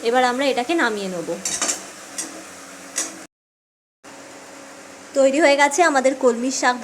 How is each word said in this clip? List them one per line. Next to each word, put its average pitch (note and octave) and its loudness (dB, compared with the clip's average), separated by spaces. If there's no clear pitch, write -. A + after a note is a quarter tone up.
এবার A#3+ 2
আমরা B3+ 0
এটাকে B3+ 0
নামিয়ে G#3+ -2
নেব। E3+ -6
তৈরি C4+ 4
হয়ে C#4+ 6
গেছে D4 4
আমাদের C#4 2
কলমির B3+ 0
শাক B3 2